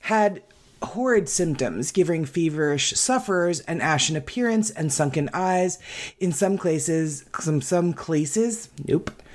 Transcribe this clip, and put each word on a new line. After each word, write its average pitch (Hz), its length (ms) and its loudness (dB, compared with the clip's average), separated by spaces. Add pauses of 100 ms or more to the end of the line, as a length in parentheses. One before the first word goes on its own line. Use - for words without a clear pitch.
had 208 420 2 (400)
horrid 233 440 2
symptoms, 135 640 -2
giving 165 340 2
feverish 151 640 0
sufferers 185 720 0
an 165 200 -4
ashen 156 340 2
appearance 220 540 0
and 156 240 -4
sunken 143 400 0
eyes. 185 460 0 (400)
In 180 120 0
some 196 240 2
places, 160 720 -2 (140)
some, 151 240 0
some 175 300 2
places, 214 760 0 (180)
nope. - 220 2 (240)